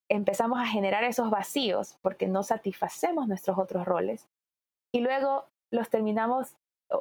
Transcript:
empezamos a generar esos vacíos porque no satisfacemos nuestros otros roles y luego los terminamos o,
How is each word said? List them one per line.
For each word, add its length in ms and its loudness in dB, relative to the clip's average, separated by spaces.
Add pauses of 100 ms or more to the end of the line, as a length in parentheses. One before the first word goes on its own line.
empezamos 500 2
a 60 0
generar 380 2
esos 260 0
vacíos 720 -2
porque 260 -2
no 140 0
satisfacemos 840 -2
nuestros 320 -2
otros 260 -2
roles 400 -2 (720)
y 60 4
luego 440 0 (260)
los 180 -2
terminamos 680 0 (340)
o, 120 0